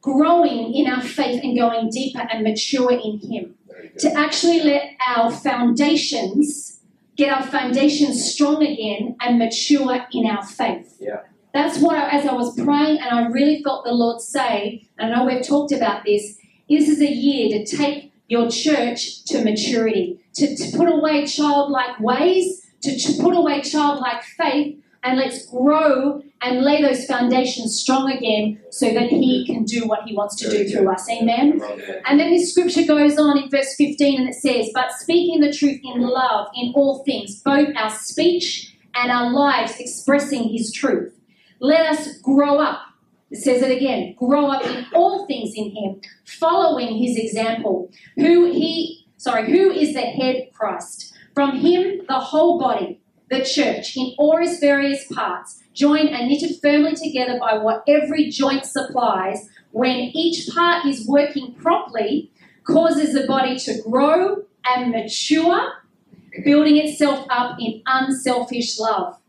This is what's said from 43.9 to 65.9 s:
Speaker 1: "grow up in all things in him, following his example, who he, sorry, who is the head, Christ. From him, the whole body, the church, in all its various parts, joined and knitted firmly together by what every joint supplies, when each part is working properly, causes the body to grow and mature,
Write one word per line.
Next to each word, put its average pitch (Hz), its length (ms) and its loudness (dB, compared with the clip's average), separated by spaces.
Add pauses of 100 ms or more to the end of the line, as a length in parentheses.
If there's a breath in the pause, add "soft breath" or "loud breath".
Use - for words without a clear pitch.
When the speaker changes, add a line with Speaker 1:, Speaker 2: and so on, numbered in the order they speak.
Speaker 1:
"grow 285 280 2
up 254 180 -2
in 247 280 -8
all 381 320 2
things 233 300 -8
in 208 160 -8
him, 196 300 -8 (240 loud breath)
following 285 800 0
his 240 140 -2
example, 220 720 -4 (280 soft breath)
who 339 340 6
he, 330 560 -4 (100)
sorry, 226 340 -2
who 381 200 6
is - 220 0
the 254 80 -4
head, 254 520 -4
Christ. - 600 -8 (200 loud breath)
From 269 240 0
him, 359 520 2
the 262 100 0
whole 339 400 2
body, - 400 -4 (300)
the 262 160 -2
church, 247 500 -2
in 254 220 -6
all 302 280 4
its 339 140 -6
various 277 480 0
parts, - 520 -8 (140 soft breath)
joined 294 360 2
and 240 180 -4
knitted 311 340 -2
firmly 294 320 4
together 254 460 -4
by 233 180 0
what 220 300 -2
every 302 420 2
joint 269 360 -2
supplies, - 840 -4 (240 soft breath)
when 247 420 -2
each 330 400 -2
part 339 320 2
is 220 220 -2
working 277 460 0
properly, 285 760 -2 (360 soft breath)
causes 294 480 2
the 277 120 0
body 262 320 0
to - 260 -6
grow 311 600 2 (220)
and 247 260 -2
mature, 320 800 0 (720)